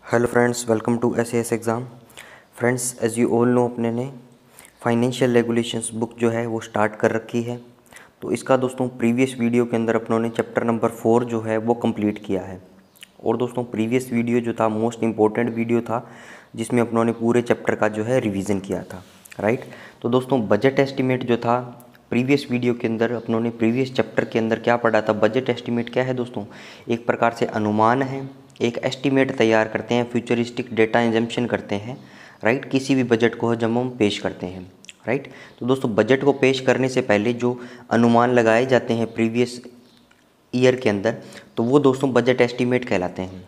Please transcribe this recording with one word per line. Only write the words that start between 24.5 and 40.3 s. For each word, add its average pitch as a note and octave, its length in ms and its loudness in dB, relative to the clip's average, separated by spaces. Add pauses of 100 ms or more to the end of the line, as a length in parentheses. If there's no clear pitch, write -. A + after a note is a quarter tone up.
क्या A#2+ 180 2
पढ़ा A2+ 240 2
था, A2 120 0
बजट A2 360 0
estimate A#2+ 440 -4
क्या B2+ 100 0
है C3 100 -2
दोस्तों, A#2 320 -6 (440)
एक A#2 180 -4
प्रकार A#2 260 2
से - 140 -2
अनुमान A2 560 2
है, C3+ 240 -6 (340)
एक A#2 180 -2
estimate C3+ 580 0
तैयार A2 300 4
करते - 280 -4
हैं, A#2+ 140 2
futuristic A#2+ 680 -4
data A2 260 4
एजम्पशन A#2 440 0
करते G#2+ 300 -4
हैं, A2+ 220 -8 (460)
right, C3 280 0
किसी C3+ 240 0
भी C3 100 2
budget A2+ 300 2
को A#2 200 -2
जब A2+ 140 -2
हम B2 200 -2 (100)
पेश G#2 200 0
करते - 260 -8
हैं, F#2 160 -12 (460)
right। C#3 200 -4 (320)
तो A#2 60 -8
दोस्तों C3 300 0
budget A#2 280 4
को C#3 100 4
पेश C3 260 2
करने C3 300 2
से B2+ 120 0
पहले G#2+ 340 2
जो B2 220 -2 (320)
अनुमान A#2 420 4
लगाए A#2 340 4
जाते A#2 280 2
हैं A2+ 200 -2
previous A#2 480 0 (920)